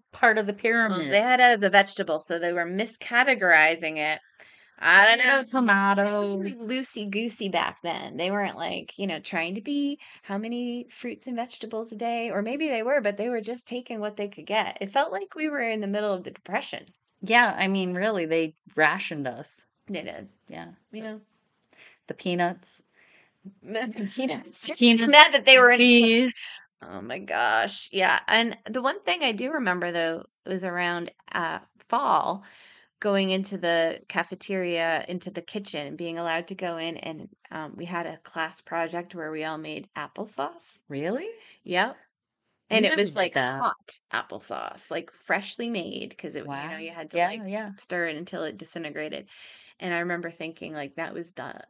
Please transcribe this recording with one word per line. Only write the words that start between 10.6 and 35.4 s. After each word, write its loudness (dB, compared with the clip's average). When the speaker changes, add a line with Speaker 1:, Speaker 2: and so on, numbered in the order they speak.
Speaker 2:
fruits -12
and -8
vegetables -10
a -12
day, -4
or -2
maybe -4
they -2
were, 0
but -2
they -4
were -2
just -10
taking -8
what -6
they -6
could -14
get. -2
It -8
felt 0
like -8
we -2
were -4
in -2
the -4
middle -2
of -4
the -12
Depression. -8
Speaker 1:
Yeah, 4
I 0
mean, 0
really, -2
they 0
rationed 0
us. -12
Speaker 2:
They -8
did. -12
Speaker 1:
Yeah. -14
Speaker 2:
You -14
know. -12
Speaker 1:
The -8
peanuts. -4
Speaker 2:
<laughs> -20
The -6
peanuts. -4
Just 0
Speaker 1:
Peanuts. 8
Speaker 2:
mad 10
that 4
they 12
were 10
in 6
Speaker 1:
Peas. 6
Speaker 2:
Oh -12
my -8
gosh. 0
Yeah. 2
And 2
the -6
one -2
thing -2
I 0
do -4
remember, -2
though, -2
was -4
around, -4
uh, -4
fall, 0
going 2
into -2
the 2
cafeteria, -2
into -8
the -10